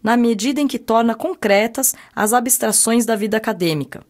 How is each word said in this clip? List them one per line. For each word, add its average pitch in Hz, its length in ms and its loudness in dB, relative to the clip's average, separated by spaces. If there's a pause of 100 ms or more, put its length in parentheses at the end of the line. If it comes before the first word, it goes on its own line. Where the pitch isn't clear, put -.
na 226 140 2
medida 233 420 0
em 285 80 0
que - 120 -4
torna 226 360 0
concretas 233 800 0 (200)
as 208 180 0
abstrações 233 720 2
da 226 100 0
vida 208 220 -2
acadêmica. 175 720 -4